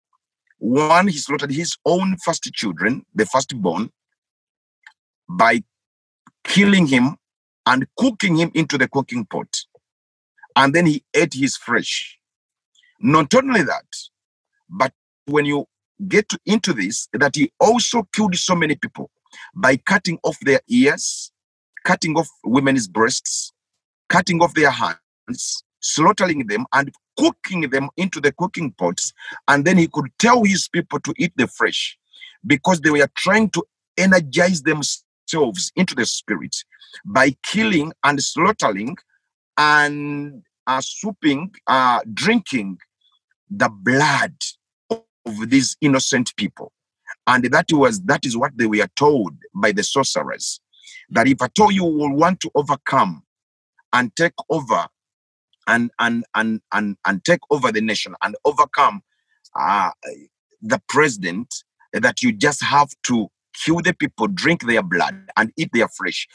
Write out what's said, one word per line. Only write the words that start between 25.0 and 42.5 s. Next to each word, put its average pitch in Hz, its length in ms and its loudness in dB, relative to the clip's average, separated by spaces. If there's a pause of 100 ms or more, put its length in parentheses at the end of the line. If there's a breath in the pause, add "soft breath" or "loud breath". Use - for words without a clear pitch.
slaughtering 170 640 0
them 104 260 -4
and 208 200 0 (260)
cooking 190 520 0
them 135 260 -2
into 180 240 -4
the 139 120 2
cooking 170 400 -6
pots. - 400 -4 (360 loud breath)
And 143 160 2
then 185 140 6
he 165 100 4
could 147 180 -4 (120)
tell 240 260 6
his 196 240 0
people - 320 -4
to - 180 -8
eat 175 180 -4
the 120 100 2
flesh - 520 -4 (480 loud breath)
because 147 340 2
they 151 100 2
were 143 240 4
trying 208 360 2
to - 140 -4 (320)
energize 175 640 2
themselves 143 1160 -4
into 180 180 0
the 120 120 0
spirit - 500 -6 (480 loud breath)
by 131 380 2
killing 185 500 0 (120)
and 139 180 0
slaughtering 135 760 -2 (600)
and, 147 880 0 (240)
uh, 131 140 0
swooping, 160 720 -4 (120)
uh, 123 340 2 (120)
drinking 117 640 -2 (720)